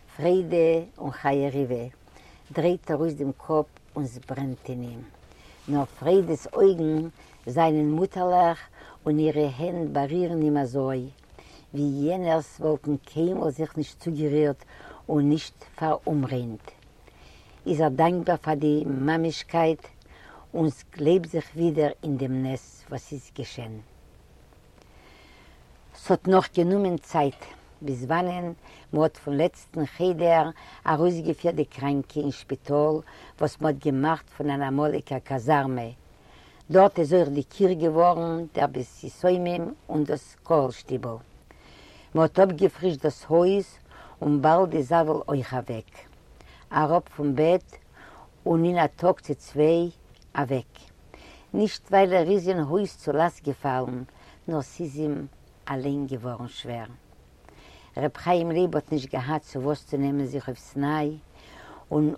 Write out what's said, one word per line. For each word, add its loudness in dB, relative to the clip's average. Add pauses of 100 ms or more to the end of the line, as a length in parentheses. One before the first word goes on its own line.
(160)
פריידע 2 (120)
און -8
חיה 0
ריבע. -2 (680)
דרייט 0
ער 0
אויס -2
דעם -4
קאפ -2 (300)
און -4
עס -10 (100)
ברענט -8
אין -8
אים. -14 (640)
נאר 0
פריידעס 0
אויגן 2 (380)
זיינען 2
מוטערלעך 2 (480)
און 0
אירע 2
הענט -6
בארירן -2
אים 2
אזוי, -2 (640)
ווי -2
יענערס -2
וואלטן 0
קיינמאל -2
זיך -6
נישט -8
צוגערירט 0 (440)
און 2
נישט -2 (120)
פאראמרענט. -2 (960)
איז 0
ער 4
דאנקבאר 2
פאר -4
די 0
מאמישקייט -2 (680)
און 0
עס -4 (120)
גלייבט 2
זיך -6
ווידער 0 (120)
אין -2
דעם -2
נס, -10
וואס -12
איז -16
געשען. -12 (2250)
עס -12
האט 2
נאך 4
גענומען 2
צייט, -2 (380)
ביז -8
וואנען -4 (400)
מען 2
האט 0
פון -6
לעצטן -2
חדר 2 (360)
ארויסגעפירט 0
די 0
קראנקע -4
אין -2
שפיטאל, -2 (460)
וואס -2
מען 0
האט -10
געמאכט 0
פון -4
אן -2
אמאליקע -2
קאזארמע. 0 (840)
דארט 6
איז 2
אויך 6
די -2
קיר 0
געווארן, 2 (100)
דער 2
בסיסומים -2 (140)
און 0
דאס -6
קאלשטיבל. -2 (1000)
מען 4
האט 2
אפגעפרישט 2
דאס -4
הויז 2 (540)
און 2
באלד 4
איז -2
ער 4
וואל 0
אויך -4
אוועק. -8 (800)
ער 2
האט 0
פון -2
בעט 2 (680)
און 4
אין 2
דער 4 (100)
טאג 2
צו -6
צוויי 2 (480)
אוועק. -4 (760)
נישט, -2
ווייל 6
ער 4
איז 2
אין 0
הויז -2
צו -6
לאס 0
געפאלן, -4 (460)
נאר -2
עס -10
איז -8
אים -4 (440)
אליין -4
געווארן -8
שווער. -12 (1080)
רב -4
חיים 0
ליב 0
האט -4
נישט -6
געהאט, -4
צו -10
וואס -4
צו -6
נעמען -2
זיך -8
אויף -10
סנאי -4 (760)
און 0